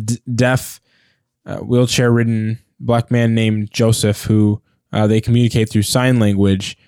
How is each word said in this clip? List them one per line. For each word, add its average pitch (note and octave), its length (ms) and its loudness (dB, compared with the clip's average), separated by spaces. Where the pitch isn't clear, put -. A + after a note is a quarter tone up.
d-, A#2 140 -4
deaf, B2 460 -2
uh, F#2+ 120 -10
wheelchair-ridden A#2 1000 0
black A#2 300 -2
man A#2 240 2
named G#2+ 360 0
Joseph, A2 540 0
who, G#2+ 360 2
uh, G#2+ 140 0
they A2 140 2
communicate A#2 500 0
through G#2+ 120 0
sign B2+ 360 0
language. G2 580 0